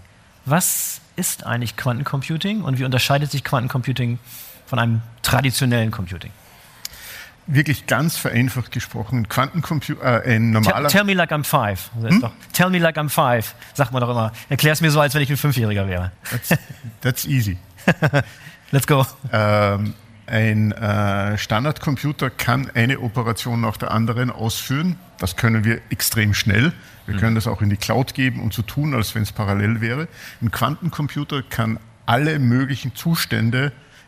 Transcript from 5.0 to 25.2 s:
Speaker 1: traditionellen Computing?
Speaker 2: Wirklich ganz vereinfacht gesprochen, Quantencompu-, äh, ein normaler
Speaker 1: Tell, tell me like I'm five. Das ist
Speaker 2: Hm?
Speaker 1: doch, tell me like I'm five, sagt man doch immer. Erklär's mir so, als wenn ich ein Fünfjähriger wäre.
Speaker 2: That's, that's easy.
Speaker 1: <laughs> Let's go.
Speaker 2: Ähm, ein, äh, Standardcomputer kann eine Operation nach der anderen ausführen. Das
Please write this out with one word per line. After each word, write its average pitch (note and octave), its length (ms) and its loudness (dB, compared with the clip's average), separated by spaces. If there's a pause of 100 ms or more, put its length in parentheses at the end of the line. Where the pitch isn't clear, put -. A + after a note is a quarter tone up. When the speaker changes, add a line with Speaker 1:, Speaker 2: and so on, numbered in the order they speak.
Speaker 1:
traditionellen A#2+ 680 2
Computing? F2+ 400 -8 (1160)
Speaker 2:
Wirklich D3 400 0
ganz C#3 300 0
vereinfacht A#2+ 540 -2
gesprochen, A2+ 580 -4
Quantencompu-, C#3+ 720 -2
äh, A#2+ 360 2
ein A2+ 160 4
normaler A2 360 4
Speaker 1:
Tell, F#3+ 120 4
tell G#3 40 4
me G3 100 2
like E3+ 180 2
I'm D3+ 100 0
five. G#2+ 540 0
Das A2+ 80 -4
ist A#2 120 2
Speaker 2:
Hm? A#3+ 40 6
Speaker 1:
doch, A2+ 120 0 (200)
tell F3+ 180 2
me F3+ 80 2
like E3 180 2
I'm D3+ 120 -2
five, B2 480 2 (180)
sagt B2+ 180 0
man B2+ 100 0
doch A#2+ 80 0
immer. A2+ 200 0 (180)
Erklär's D3 320 2
mir D#3+ 120 4
so, D3+ 80 6
als C#3 140 4
wenn D3 80 2
ich C3 80 0
ein C#3+ 60 0
Fünfjähriger G#2+ 520 0
wäre. F2+ 240 -2 (180)
Speaker 2:
That's, B2 300 0 (400)
that's - 240 -2
easy. A2 320 0 (300)
Speaker 1:
<laughs> - 840 -2
Let's C#3 160 2
go. C3+ 180 4 (280)
Speaker 2:
Ähm, G#2 640 2 (320)
ein, G#2+ 440 2
äh, G#2 680 0
Standardcomputer C#3+ 920 -2
kann C#3 440 -2
eine A#2+ 260 2
Operation A#2 640 -2
nach A2 160 -2
der - 120 -4
anderen A#2 400 0
ausführen. C#3 680 -2 (220)
Das - 160 -4